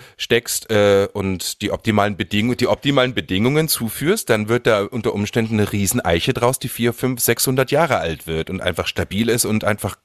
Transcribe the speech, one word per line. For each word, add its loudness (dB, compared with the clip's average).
steckst, -2
äh, 4
und -4
die -2
optimalen 2
Bedingung-, -2
die 0
optimalen 0
Bedingungen 0
zuführst, -2
dann 0
wird 2
da 4
unter -4
Umständen -2
eine 2
Rieseneiche 0
draus, 0
die -8
vier, -2
fünf, -2
sechshundert 0
Jahre 2
alt -4
wird -2
und -6
einfach -2
stabil -2
ist 2
und 0
einfach -2